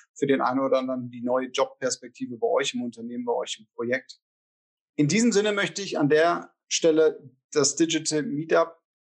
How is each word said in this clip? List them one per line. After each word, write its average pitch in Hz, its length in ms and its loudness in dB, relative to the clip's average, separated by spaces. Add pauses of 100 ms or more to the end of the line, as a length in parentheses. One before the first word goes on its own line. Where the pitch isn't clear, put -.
(140)
für 139 140 -2
den 131 120 2
einen 127 200 0
oder 131 180 2
anderen 127 320 -6
die 120 120 -14
neue 127 260 -2
Jobperspektive 127 880 -6
bei 113 100 -2
euch 135 280 0
im 123 80 -4
Unternehmen, 120 420 -8
bei 120 100 -2
euch 123 240 -6
im 110 160 -20
Projekt. 120 460 -6 (760)
In 147 140 2
diesem 220 240 2
Sinne 208 200 2
möchte 202 300 -2
ich 175 160 -6
an 143 100 2
der 165 440 2 (160)
Stelle 156 600 2 (240)
das 139 220 2
Digital 160 480 0
Meetup, 156 540 0 (260)